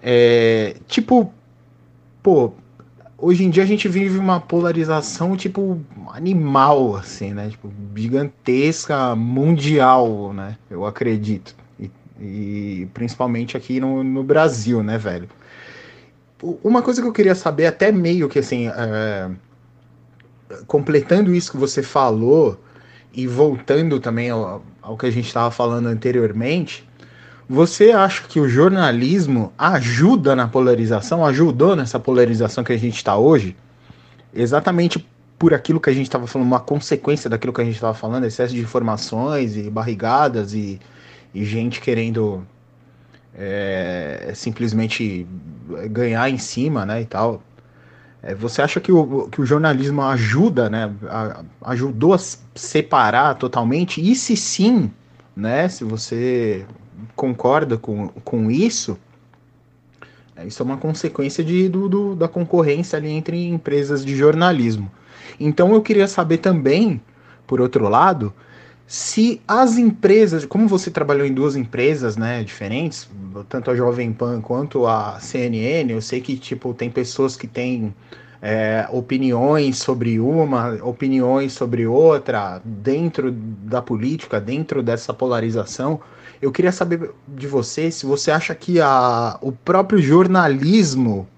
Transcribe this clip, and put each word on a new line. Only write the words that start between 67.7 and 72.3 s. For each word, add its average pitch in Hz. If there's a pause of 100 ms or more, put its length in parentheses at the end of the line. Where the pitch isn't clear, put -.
lado, 123 (520)
se -
as 233
empresas, 202
como 214
você 190
trabalhou 143
em 135
duas 139
empresas, 123
né, 113